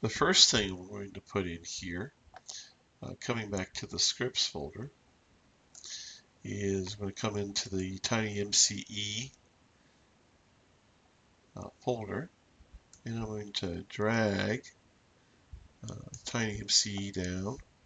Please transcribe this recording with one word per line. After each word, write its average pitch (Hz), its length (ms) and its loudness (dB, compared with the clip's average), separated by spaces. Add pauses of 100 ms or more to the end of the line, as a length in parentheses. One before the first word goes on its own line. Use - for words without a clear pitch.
The 113 80 2
first - 420 8
thing 98 260 4
we're 95 200 -10
going 101 140 -8
to 95 100 -10
put 95 260 0
in 82 160 -6
here, 92 480 -4 (880)
uh, 123 200 -8
coming 113 300 -2
back 95 240 -2
to - 100 -8
the 95 140 -8
scripts - 480 2
folder, 85 420 -6 (1500)
is 101 540 0
we're 101 80 -6
gonna 98 80 -4
come 104 240 -2
into 101 380 -2
the 92 240 0
Tiny 110 400 0
M 101 140 0
C - 360 4
E, 104 420 -6 (2250)
uh, 98 140 -10 (100)
folder, 117 500 -2 (760)
and 117 120 -4
I'm 113 80 -2
going 107 280 -6
to 87 360 -2
drag, 107 760 4 (1300)
uh, 98 60 -8 (300)
Tiny 110 340 0
M 104 100 -8
C - 260 4
E 98 160 -2
down, 95 460 -2 (280)